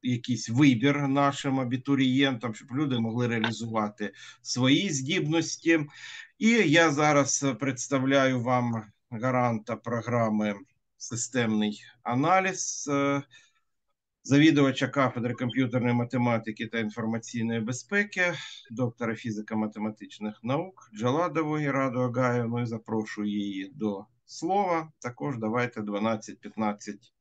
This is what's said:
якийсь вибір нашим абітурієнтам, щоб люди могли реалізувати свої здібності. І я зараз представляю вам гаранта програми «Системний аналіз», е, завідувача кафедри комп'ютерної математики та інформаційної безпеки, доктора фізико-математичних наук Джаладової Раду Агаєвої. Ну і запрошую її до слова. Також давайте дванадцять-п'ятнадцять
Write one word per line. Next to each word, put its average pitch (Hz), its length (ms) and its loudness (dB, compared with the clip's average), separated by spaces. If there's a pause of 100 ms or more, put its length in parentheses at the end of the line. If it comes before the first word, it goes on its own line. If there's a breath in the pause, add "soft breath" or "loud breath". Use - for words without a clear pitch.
якийсь 120 480 -2
вибір 139 580 4
нашим 139 520 0
абітурієнтам, 131 960 0
щоб - 160 -18
люди 131 280 0
могли 113 280 0
реалізувати 110 840 -2 (280 loud breath)
свої 143 480 2
здібності. 160 920 0 (580 loud breath)
І 214 120 2
я 170 420 6
зараз 143 540 2 (140)
представляю 131 800 2
вам 120 420 0 (260)
гаранта 120 680 0
програми 110 800 0 (420)
«Системний 110 880 -2 (200)
аналіз», 180 880 0
е, 139 320 0 (1000 soft breath)
завідувача 139 640 6
кафедри 123 460 0
комп'ютерної 123 600 0
математики 120 760 0
та 117 120 -4
інформаційної 113 800 -4
безпеки, 175 760 -2 (380 loud breath)
доктора 117 420 -4
фізико-математичних 107 1200 -6 (100)
наук 160 500 -6
Джаладової 151 800 -2
Раду 135 280 -2
Агаєвої. 123 500 0
Ну 120 120 -2
і 120 40 -2
запрошую 110 680 -4
її 98 440 -4
до 101 300 -4 (200)
слова. 170 760 -2
Також 127 380 -6
давайте 113 440 -2
дванадцять-п'ятнадцять 104 1400 -4